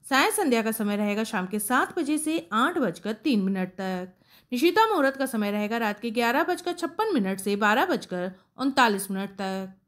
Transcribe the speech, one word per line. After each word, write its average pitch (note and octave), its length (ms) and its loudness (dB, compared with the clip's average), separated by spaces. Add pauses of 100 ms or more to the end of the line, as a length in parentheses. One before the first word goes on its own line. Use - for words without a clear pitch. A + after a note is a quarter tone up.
साय C#4 260 4
संध्या C4 300 2
का A3 100 0
समय G#3 260 -2
रहेगा G#3 260 0
शाम F#3+ 240 -4
के G#3 120 -4
सात C#4+ 380 0
बजे D4+ 200 0
से D#4 200 -2 (160)
आठ C#4+ 240 2
बजकर G#3+ 380 -2
तीन A3 260 2
मिनट F#3 300 0
तक। F#3 420 -6 (380)
निशिता F4 360 4
मुहूर्त C#4 300 2
का C4+ 80 0
समय G#3+ 260 -2
रहेगा G#3 260 -2
रात G#3+ 220 -2
के A#3+ 120 -6
ग्यारह A#3 320 2
बजकर F4 300 -2
छप्पन E4+ 400 -2
मिनट F#3+ 260 0
से G3+ 180 -2
बारह A3 280 4
बजकर F#3 460 -4 (260)
उनतालीस A#3+ 540 2
मिनट G3 200 -4
तक। F#3+ 420 -6 (140)